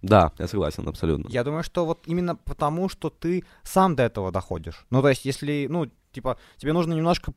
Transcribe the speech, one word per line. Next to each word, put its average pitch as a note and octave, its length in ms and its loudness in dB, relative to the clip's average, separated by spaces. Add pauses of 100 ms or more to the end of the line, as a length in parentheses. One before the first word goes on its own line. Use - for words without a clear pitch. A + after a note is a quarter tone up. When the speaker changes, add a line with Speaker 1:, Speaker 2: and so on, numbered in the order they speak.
Speaker 1:
Да, F#2+ 380 6
я E2 80 -4
согласен, D#2+ 400 -2
абсолютно. D#2 420 -2
Speaker 2:
Я B2 140 -2
думаю, D#3 200 -4
что F3 220 -2
вот D#3+ 220 -6
именно F3 300 -2
потому, D#3+ 500 -4
что E3+ 220 -6
ты F3 340 -4 (200)
сам F#3+ 340 4
до C3 60 4
этого G2 280 0
доходишь. E2+ 580 -6
Ну, B2+ 120 4
то C#3+ 80 6
есть, B2+ 160 0
если, C#3+ 440 -4
ну, D#3+ 180 -2 (260)
типа, C3 240 -4 (200)
тебе C#3 140 -2
нужно E3 220 2
немножко D#3+ 440 0